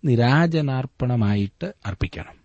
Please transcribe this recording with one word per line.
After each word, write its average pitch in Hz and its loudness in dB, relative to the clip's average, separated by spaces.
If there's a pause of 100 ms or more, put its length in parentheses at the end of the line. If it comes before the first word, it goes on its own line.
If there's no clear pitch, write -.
നിരാജനാർപ്പണമായിട്ട് 131 0 (120)
അർപ്പിക്കണം. - -8